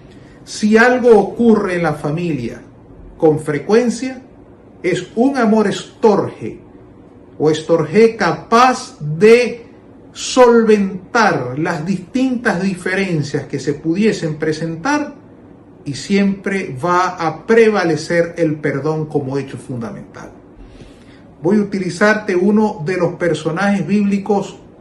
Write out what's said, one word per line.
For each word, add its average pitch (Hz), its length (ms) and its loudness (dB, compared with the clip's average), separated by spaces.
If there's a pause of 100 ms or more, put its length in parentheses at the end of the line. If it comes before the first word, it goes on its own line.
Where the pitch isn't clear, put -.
(420)
Si 214 360 2
algo 247 400 6
ocurre 202 580 2
en 170 60 -2
la 156 100 0
familia 147 680 -6 (560)
con 156 220 2
frecuencia, 226 840 -2 (600)
es 180 240 -2 (100)
un 277 200 2
amor 220 300 2
estorge - 960 -2 (800)
o 147 100 2
estorge 165 680 2
capaz 226 840 0
de 214 680 2 (460)
solventar 202 1500 2
las 165 300 -4
distintas 226 720 -2
diferencias 185 840 -4
que - 160 -8
se 147 140 -4
pudiesen 165 640 -2
presentar 165 760 -4 (720)
y 143 100 -8
siempre 196 920 -2
va 185 260 0
a - 360 -6
prevalecer 175 920 2
el 156 180 0
perdón 147 500 -4
como 135 320 -4
hecho - 180 -10
fundamental. 113 760 -12 (1080)
Voy 196 180 2
a 208 40 2
utilizarte 202 720 -2
uno 208 500 0
de 180 120 -4
los 175 180 0
personajes 170 720 -2
bíblicos 202 720 -2 (220)